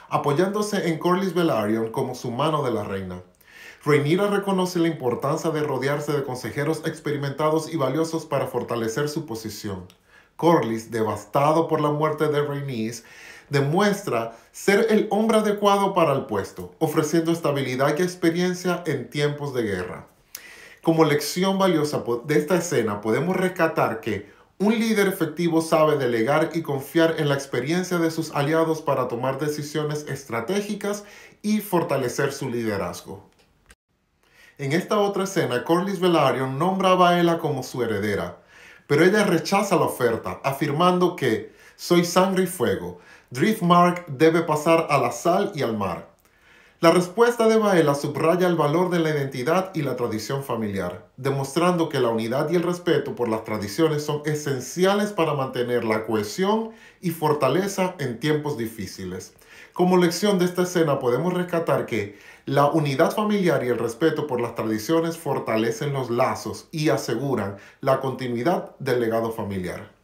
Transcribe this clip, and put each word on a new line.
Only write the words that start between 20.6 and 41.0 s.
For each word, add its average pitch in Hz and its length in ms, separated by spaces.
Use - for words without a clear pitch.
Como 160 200
lección 180 540
valiosa 156 460
po-, 117 200
de 147 140
esta 151 200
escena, 110 440
podemos 139 340
rescatar 160 640
que 101 320
un 220 180
líder 214 300
efectivo 165 520
sabe 156 380
delegar 135 560
y 165 80
confiar 160 560
en 147 120
la 143 40
experiencia 170 640
de 165 140
sus 160 240
aliados 160 480
para 131 240
tomar 131 320
decisiones 151 680
estratégicas 202 960
y 214 200
fortalecer 139 720
su - 160
liderazgo. 101 800
En 139 160
esta 208 260
otra 196 240
escena, 123 400
Corlys 185 360
Velaryon 135 600
nombra 190 320
a 185 40
Baela 175 440
como 156 240
su - 180
heredera, 101 600
pero 147 180
ella 202 200
rechaza 185 520
la 139 100
oferta, 113 580
afirmando 165 720